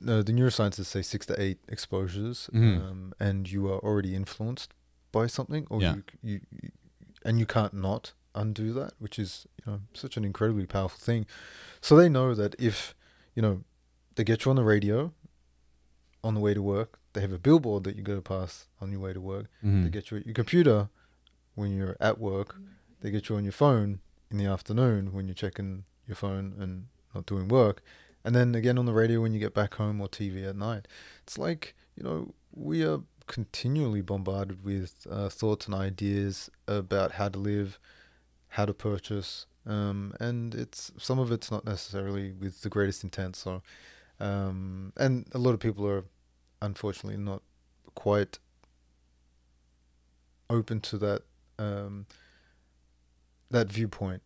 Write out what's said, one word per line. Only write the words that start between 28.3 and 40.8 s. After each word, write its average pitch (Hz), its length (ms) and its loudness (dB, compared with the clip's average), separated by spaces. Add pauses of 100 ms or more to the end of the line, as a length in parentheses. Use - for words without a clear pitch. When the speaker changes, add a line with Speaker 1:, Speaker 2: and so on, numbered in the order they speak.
Speaker 1:
then 123 180 6
again 123 240 2
on 123 80 2
the 117 60 2
radio 113 280 4
when 113 120 2
you 107 80 0
get 104 140 -4
back 104 200 0
home 104 260 -2
or 98 60 -6
T 101 240 -6
V 95 140 -8
at 98 100 -6
night. 104 320 -6 (380)
It's - 120 -12
like, - 380 -4 (220)
you - 80 -12
know, - 280 -6 (200)
we 156 320 -2
are 156 160 0 (260)
continually 120 760 -2
bombarded 95 600 -4
with, 98 460 -6
uh, 101 200 -4
thoughts 107 360 -2
and 101 80 -6
ideas 98 720 -2 (200)
about 98 440 0
how 101 160 -2
to 95 100 -6
live, 101 400 -2 (760)
how 104 120 0
to 101 80 -2
purchase, 101 720 -6 (200)
um, 101 540 -4
and 117 340 -4
it's, - 440 -10